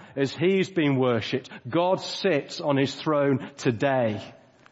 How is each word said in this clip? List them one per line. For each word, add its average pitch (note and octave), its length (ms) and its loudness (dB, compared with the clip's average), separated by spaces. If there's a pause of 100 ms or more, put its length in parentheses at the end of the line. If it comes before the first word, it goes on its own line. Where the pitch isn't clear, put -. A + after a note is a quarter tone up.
(140)
as C#3 200 -2
he's F#3 340 2
being C#3+ 300 2
worshipped. B2+ 500 0 (180)
God F3 360 0
sits C#3+ 580 -2
on D3 160 2
his C3+ 180 0
throne C#3+ 600 0
today, B2 640 0 (520)